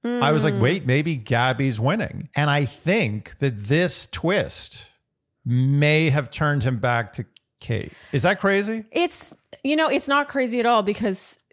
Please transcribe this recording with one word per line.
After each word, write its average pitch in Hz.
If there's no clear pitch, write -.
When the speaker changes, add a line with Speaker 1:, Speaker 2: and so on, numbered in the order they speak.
Speaker 1:
I 143
was 156
like, 151
Speaker 2:
Mm. 120
Speaker 1:
"Wait, 147
maybe 147
Gabby's 123
winning." 147
And 147
I 147
think 135
that 110
this 160
twist -
may 143
have 139
turned 147
him 127
back 117
to 110
Kate. -
Is 131
that 185
crazy? 202
Speaker 2:
It's, -
you 285
know, 311
it's 359
not 285
crazy 247
at 226
all 233
because 202